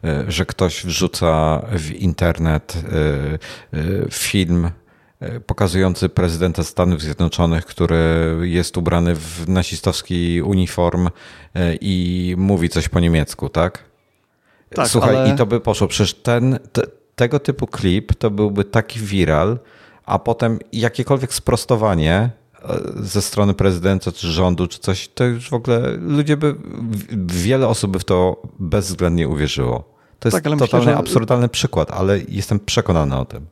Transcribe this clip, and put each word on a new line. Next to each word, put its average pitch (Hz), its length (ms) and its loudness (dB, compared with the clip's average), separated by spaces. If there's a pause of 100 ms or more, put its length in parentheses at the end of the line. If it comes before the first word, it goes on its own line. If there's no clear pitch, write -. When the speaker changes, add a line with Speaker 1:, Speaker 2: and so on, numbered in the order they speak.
Speaker 1:
e, 73 280 -2
że 85 140 -2
ktoś - 400 -2
wrzuca 80 760 0 (100)
w 78 200 -4
internet, 82 920 0 (920)
e, 78 60 -4
e, 92 320 -2
film, 87 580 0 (500)
e, 120 200 -10
pokazujący 95 720 0
prezydenta 85 540 0
Stanów 87 380 2
Zjednoczonych, 82 640 0
który 82 760 0
jest 87 360 -2
ubrany 85 380 2
w 82 340 -10
nazistowski 87 920 -2
uniform, 90 680 0
e, - 760 -4
i 90 560 -2
mówi 92 320 2
coś 82 200 -2
po 90 100 0
niemiecku, 82 500 0
tak? 87 340 -2 (920)
Speaker 2:
Tak, 131 120 0
Speaker 1:
Słuchaj, 117 280 4
Speaker 2:
ale 131 180 4
Speaker 1:
i - 20 2
to 127 100 2
by 113 140 0
poszło. 104 280 0
Przecież - 260 0
ten, 123 460 0 (120)
te-, - 160 -2 (280)
tego 127 240 2
typu 139 280 -4
klip - 480 0
to 110 160 0
byłby 101 340 0
taki 113 340 -2
viral, 98 600 2 (460)
a - 140 0
potem 113 400 0 (140)
jakiekolwiek 123 600 -2
sprostowanie, 104 960 2 (340)
e, - 160 -4 (240)
ze 98 180 -2
strony 101 320 2
prezydenta, 95 580 2
czy - 200 -6
rządu, 90 360 2
czy - 120 -12
coś, - 300 -4
to - 140 -2
już 120 260 -2
w - 40 -6
ogóle 120 280 0 (160)
ludzie 147 400 0
by, 147 160 0 (380)
w-, 92 520 -4
wiele 127 240 2
osób 107 240 0
by 92 80 -2
w - 60 -8
to 90 360 2 (180)
bezwzględnie 87 680 0
uwierzyło. 69 560 0 (360)
To - 80 0
jest 104 100 2
Speaker 2:
Tak, 156 80 -2
ale 151 100 2
myślę, 131 120 4
Speaker 1:
totalnie 120 260 4
Speaker 2:
że - 40 2
Speaker 1:
absurdalny 120 520 2
przykład, - 420 -2
ale 95 280 2
jestem 98 400 -2
przekonany 78 580 0
o 65 80 -2
tym. - 260 -14